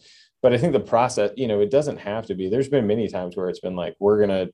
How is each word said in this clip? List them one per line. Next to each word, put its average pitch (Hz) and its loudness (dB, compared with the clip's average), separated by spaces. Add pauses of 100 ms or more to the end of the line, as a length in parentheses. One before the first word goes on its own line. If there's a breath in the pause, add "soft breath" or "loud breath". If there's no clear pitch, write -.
(420 soft breath)
but 123 6
I 123 4
think 151 2
the 131 2
process, 113 0
you 127 -4
know, 104 0
it 104 2
doesn't 143 0
have 107 -6
to 98 -6
be. 92 -4
There's 123 0
been 131 0
many 107 0
times 90 -8
where 92 -4
it's 87 -8
been 92 -6
like, 85 -6
we're 104 4
gonna 95 2